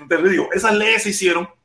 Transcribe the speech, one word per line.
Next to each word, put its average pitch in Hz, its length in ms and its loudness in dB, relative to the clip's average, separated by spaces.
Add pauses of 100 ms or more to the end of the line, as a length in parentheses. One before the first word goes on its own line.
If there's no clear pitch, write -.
te 165 200 2
digo, 180 240 0
esas 208 220 0
leyes 214 300 0
se 214 60 -4
hicieron 180 380 -2 (160)